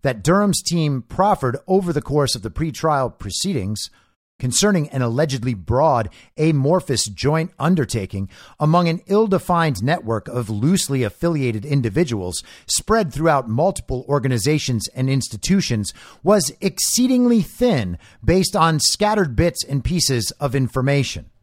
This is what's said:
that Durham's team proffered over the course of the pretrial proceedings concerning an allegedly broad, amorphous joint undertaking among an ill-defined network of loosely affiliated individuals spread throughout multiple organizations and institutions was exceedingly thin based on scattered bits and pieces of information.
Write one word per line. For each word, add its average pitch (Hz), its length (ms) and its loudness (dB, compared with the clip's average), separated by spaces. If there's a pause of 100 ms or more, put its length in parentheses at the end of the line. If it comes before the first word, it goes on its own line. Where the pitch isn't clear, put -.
that 120 200 -2
Durham's 190 400 2
team 151 400 -2
proffered 180 640 0
over 185 260 2
the 143 100 0
course 139 320 0
of 104 80 -8
the 92 80 -8
pretrial 147 680 -2
proceedings 107 680 -4 (500)
concerning 151 500 2
an 131 140 -2
allegedly 127 520 0
broad, 120 540 2 (280)
amorphous 151 680 2
joint 139 560 -2
undertaking 117 680 -2 (300)
among 170 300 4
an 165 180 -2
ill-defined 175 760 2
network 113 420 -2
of 120 240 -6
loosely 131 540 0
affiliated 123 600 -2
individuals 117 760 -2 (240)
spread 208 460 0
throughout 139 360 0
multiple 131 600 -2
organizations 131 880 0
and 131 120 -2
institutions 123 880 -2 (300)
was 196 260 4 (100)
exceedingly 247 800 2
thin 131 560 0 (280)
based 185 320 2
on 160 240 4
scattered 202 560 0
bits 165 260 0
and 139 220 -4
pieces 135 560 0
of 139 160 -2
information. 135 720 -2 (120)